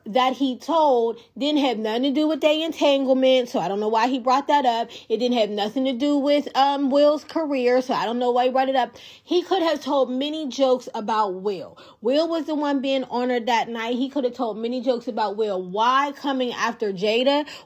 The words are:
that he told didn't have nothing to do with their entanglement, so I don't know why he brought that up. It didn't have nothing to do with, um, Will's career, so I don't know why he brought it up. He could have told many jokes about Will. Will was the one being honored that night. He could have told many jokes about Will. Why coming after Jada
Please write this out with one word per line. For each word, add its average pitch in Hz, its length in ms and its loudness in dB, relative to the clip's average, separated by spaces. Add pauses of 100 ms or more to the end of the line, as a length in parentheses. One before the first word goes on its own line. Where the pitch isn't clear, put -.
that 254 280 0
he 254 240 -2
told 254 640 2 (180)
didn't 285 240 0
have 247 180 0
nothing 220 240 -2
to 285 80 0
do 302 160 0
with 311 120 -2
their 311 240 2
entanglement, 262 880 2
so - 100 -4
I 165 80 -2
don't 202 120 -4
know 214 100 -2
why 220 180 2
he 254 120 -2
brought 254 280 0
that 285 160 2
up. 233 260 0 (200)
It 220 80 0
didn't 247 200 0
have 214 120 2
nothing 208 360 -2
to 269 80 0
do 285 240 0
with, 285 380 2
um, 277 360 2
Will's 294 340 4
career, 262 560 0
so 247 120 -4
I 170 120 0
don't 240 140 -2
know 247 120 0
why 247 140 2
he 254 60 0
brought 262 180 2
it 269 60 0
up. 240 200 0 (280)
He 349 180 0
could 370 220 0
have 330 180 0
told 269 300 0
many 294 360 -4
jokes 254 460 2
about 214 480 -2
Will. 170 360 -6 (220)
Will 294 300 2
was 330 160 -2
the 311 100 -4
one 285 240 0
being 269 260 -2
honored 247 420 -2
that 226 200 0
night. 233 280 -6
He 262 120 -2
could 262 160 -4
have 247 120 -4
told 220 220 -4
many 240 220 -6
jokes 240 280 -2
about 214 280 -4
Will. 208 260 -2
Why 247 540 0
coming 262 380 -4
after 220 400 -4
Jada 247 520 0 (200)